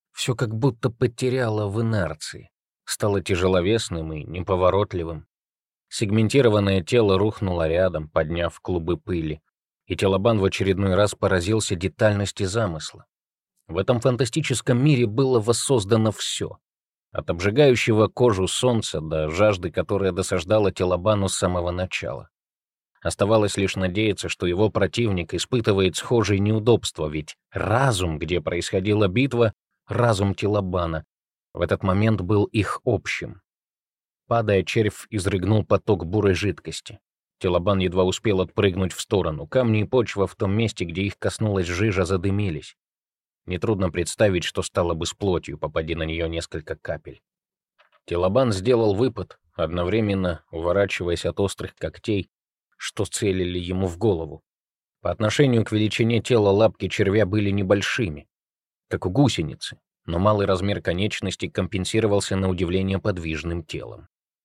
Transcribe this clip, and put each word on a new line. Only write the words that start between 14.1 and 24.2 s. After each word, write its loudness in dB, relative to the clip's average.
мире 4
было 2
воссоздано 2
все, -8
от -8
обжигающего 4
кожу 2
солнца -2
до -2
жажды, 2
которая -2
досаждала 0
Телобану 0
с -6
самого -2
начала. -6
Оставалось 2
лишь -2
надеяться, -2